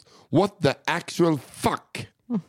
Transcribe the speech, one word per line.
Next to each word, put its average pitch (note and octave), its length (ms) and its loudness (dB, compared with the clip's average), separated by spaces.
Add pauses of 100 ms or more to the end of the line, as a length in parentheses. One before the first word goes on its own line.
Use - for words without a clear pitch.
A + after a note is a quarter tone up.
(300)
what F#3+ 320 2
the C#3 100 4 (140)
actual D#3+ 520 0 (140)
fuck? - 560 -6 (400)